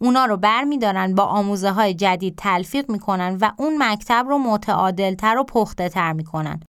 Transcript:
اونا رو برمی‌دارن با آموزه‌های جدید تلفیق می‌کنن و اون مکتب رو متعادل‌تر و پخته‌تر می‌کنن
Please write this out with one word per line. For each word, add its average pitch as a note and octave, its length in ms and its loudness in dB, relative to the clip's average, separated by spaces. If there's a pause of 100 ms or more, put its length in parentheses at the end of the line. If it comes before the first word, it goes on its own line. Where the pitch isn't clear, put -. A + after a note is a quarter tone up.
اونا B3 240 4
رو G#3+ 120 0
برمی‌دارن G#3 760 0
با G3 80 4
آموزه‌های G3+ 720 0
جدید F#3 420 -2
تلفیق G3+ 540 -2
می‌کنن F#3+ 500 -2
و G#3+ 180 2
اون D4+ 240 0
مکتب A#3+ 460 0
رو C#4+ 100 2
متعادل‌تر G3+ 1000 0
و C4+ 60 2
پخته‌تر F3+ 680 -2
می‌کنن D#3 500 -6 (160)